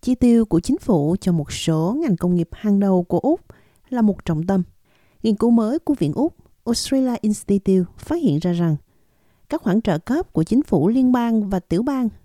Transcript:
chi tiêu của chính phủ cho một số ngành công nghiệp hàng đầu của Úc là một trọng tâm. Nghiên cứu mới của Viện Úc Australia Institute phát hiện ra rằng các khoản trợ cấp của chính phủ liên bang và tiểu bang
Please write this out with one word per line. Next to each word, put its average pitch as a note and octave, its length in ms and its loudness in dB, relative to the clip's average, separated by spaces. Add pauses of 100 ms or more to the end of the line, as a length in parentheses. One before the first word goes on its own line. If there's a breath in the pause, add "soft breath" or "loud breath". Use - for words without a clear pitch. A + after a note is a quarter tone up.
chi B3+ 120 0
tiêu A#3 300 4
của E3+ 160 0
chính C#4 180 -2
phủ E3 420 0
cho F#3 120 0
một D#3 200 -2
số E3 500 -2
ngành A3+ 140 0
công F3+ 180 -2
nghiệp E3+ 180 -2
hàng G3+ 280 0
đầu F#3+ 220 2
của F3 160 -2
Úc D#4+ 220 0 (480 soft breath)
là B3 140 -2
một G#3 220 0
trọng E3 220 -2
tâm. F#3+ 160 0 (600)
Nghiên A3 140 0
cứu A#3 140 2
mới A#3 280 2
của - 160 -2
Viện C#3+ 180 -2
Úc C4 220 -2 (300)
Australia B3 560 -2
Institute G3 760 0
phát - 180 -6
hiện G3+ 220 0
ra F3 140 -2
rằng E3+ 240 0 (720)
các D#4+ 140 -6
khoản A3 180 0
trợ E3 180 -2
cấp D4 340 -4
của D#3+ 100 0
chính A#3 200 0
phủ D#3+ 260 2
liên B3+ 240 2
bang A3+ 360 0
và F#3 120 -2
tiểu F3+ 220 -2
bang C4 260 -2 (160)